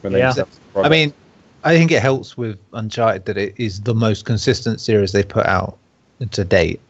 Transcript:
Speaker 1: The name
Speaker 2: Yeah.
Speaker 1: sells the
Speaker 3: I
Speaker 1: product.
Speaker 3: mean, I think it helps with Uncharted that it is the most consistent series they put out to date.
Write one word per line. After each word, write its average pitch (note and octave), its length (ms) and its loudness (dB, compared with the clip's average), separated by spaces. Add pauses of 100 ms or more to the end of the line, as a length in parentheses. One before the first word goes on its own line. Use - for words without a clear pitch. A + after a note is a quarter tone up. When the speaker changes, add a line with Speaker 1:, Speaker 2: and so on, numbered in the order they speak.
Speaker 1:
The G2+ 80 -8
name G2 100 0
Speaker 2:
Yeah. B2+ 120 4
Speaker 1:
sells C3 180 -4
the - 60 -20
Speaker 3:
I - 180 -20
Speaker 1:
product. G2+ 180 2
Speaker 3:
mean, D#3 220 2 (500)
I E3 140 4
think E3 140 4
it B2+ 100 2
helps C3+ 360 -2
with A2+ 200 -6 (160)
Uncharted A2 520 -2
that G2 120 -6
it G2 200 -4
is G#2 240 -6
the A2+ 140 -2
most A2 300 0
consistent A2+ 560 -2
series G2+ 320 2
they G2+ 100 2
put - 220 -2
out F#2 320 -2 (540)
to G2+ 120 -4
date. F2 460 2